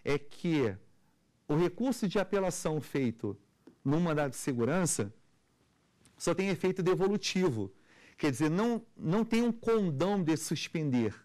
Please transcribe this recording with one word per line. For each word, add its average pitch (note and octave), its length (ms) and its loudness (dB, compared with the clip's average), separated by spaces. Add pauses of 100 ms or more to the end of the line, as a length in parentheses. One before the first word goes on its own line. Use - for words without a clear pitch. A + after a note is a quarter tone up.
é C#3+ 140 0
que C#3 580 -2 (720)
o D3 80 0
recurso G#3 500 0
de F#3 120 0
apelação F#3 600 -2
feito A2+ 560 -2 (480)
no C#3+ 140 2
mandado D3+ 320 0
de - 60 -10
segurança B2 760 -2 (1040)
só - 180 -2
tem G3 160 0
efeito F#3 320 0
devolutivo. F3+ 880 2 (460)
Quer D#3 120 0
dizer, D3+ 200 0
não, A3 360 0 (100)
não G#3 280 0
tem A3+ 180 2
um A#3+ 80 2
condão G3+ 720 0
de D#3 140 2
suspender. C3+ 800 -2 (100)